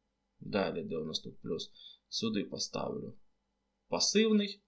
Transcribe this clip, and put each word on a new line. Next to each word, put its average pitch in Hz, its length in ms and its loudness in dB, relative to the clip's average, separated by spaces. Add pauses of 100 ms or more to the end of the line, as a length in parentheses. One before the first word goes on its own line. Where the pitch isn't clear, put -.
(400)
далі, 90 440 0
де - 140 -4
у 78 80 -2
нас 78 140 -4
тут - 220 -12
плюс, - 300 -4 (360)
сюди 107 360 0
поставлю - 760 -4 (680)
пасивний. 214 800 4